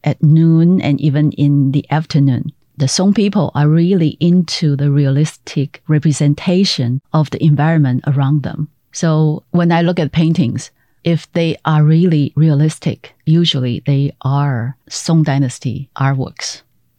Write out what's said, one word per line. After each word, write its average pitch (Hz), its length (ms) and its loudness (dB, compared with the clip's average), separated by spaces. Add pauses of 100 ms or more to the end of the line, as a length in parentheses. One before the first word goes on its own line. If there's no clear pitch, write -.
at - 180 -4
noon 165 600 4
and 143 180 -2
even 147 320 0
in 143 400 0
the 147 180 -4
afternoon. 151 640 0 (240)
The 135 120 -2
Song 196 260 0
people 202 400 0
are 147 140 2
really 170 520 2
into 170 560 0
the 143 140 0
realistic 143 960 -2
representation 147 1120 0 (120)
of 156 180 0
the - 120 -6
environment 147 640 2
around 139 360 0
them. - 260 -8 (240)
So 156 600 0
when 175 200 2
I 165 100 2
look 175 180 0
at 151 120 -4
paintings, 160 580 -2 (340)
if 165 280 -2
they 165 320 -2
are 156 200 2
really 160 500 2
realistic, 156 800 0 (120)
usually 156 600 0
they 139 260 0 (100)
are 135 540 -2 (120)
Song 165 340 0
Dynasty 135 760 -4
artworks. - 640 -4 (360)